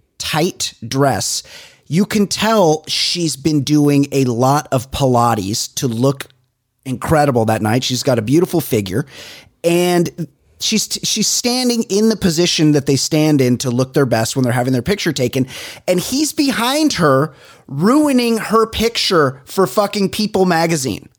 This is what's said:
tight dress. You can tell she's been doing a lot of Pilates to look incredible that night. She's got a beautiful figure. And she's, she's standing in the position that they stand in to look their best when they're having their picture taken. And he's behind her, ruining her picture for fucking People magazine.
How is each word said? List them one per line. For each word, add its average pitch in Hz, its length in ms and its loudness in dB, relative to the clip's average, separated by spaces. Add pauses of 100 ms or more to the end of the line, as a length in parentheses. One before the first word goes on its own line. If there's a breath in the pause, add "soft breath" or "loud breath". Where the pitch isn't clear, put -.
(180)
tight - 560 -4 (120)
dress. 135 560 -2 (440 loud breath)
You 175 200 0
can 208 200 0
tell 196 600 2
she's - 480 -4
been 151 260 0
doing 143 500 4
a 139 120 2
lot 127 480 0
of 127 180 -2
Pilates 117 840 0
to 143 120 -4
look 127 380 -2 (580)
incredible 131 640 0
that 110 160 0
night. 113 220 2
She's 127 180 -4
got 127 160 0
a 113 40 0
beautiful 165 380 0
figure. 104 460 -2 (580 loud breath)
And 175 640 0 (320)
she's, - 440 -2
she's - 240 -2
standing 240 560 -2
in 214 240 2
the 220 80 2
position 165 560 2
that 143 140 2
they 143 100 2
stand 151 440 2
in 123 180 2
to 131 120 -6
look 127 240 -2
their 143 120 2
best 117 300 -2
when 135 60 0
they're 120 100 0
having 127 200 -2
their 123 100 0
picture 185 300 -2
taken. 131 340 -2 (400 loud breath)
And 180 140 2
he's 277 320 -4
behind 277 640 0
her, 147 380 2 (360 loud breath)
ruining 240 680 2
her 220 280 0
picture 190 800 0
for 190 220 0
fucking 196 440 0
People 196 340 0
magazine. 165 640 0 (100)